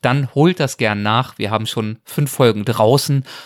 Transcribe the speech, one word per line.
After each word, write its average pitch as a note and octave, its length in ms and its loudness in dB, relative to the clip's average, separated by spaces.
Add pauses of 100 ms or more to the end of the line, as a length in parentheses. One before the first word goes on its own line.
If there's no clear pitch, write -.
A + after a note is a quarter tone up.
dann C3 360 0
holt E3+ 240 2
das C3+ 160 -2
gern G#2+ 260 -2
nach. A2+ 360 -2
Wir G2+ 120 -4
haben A2 160 -2
schon A2 380 -6
fünf D3 260 -2
Folgen G#2+ 340 2
draußen B2+ 600 2 (220)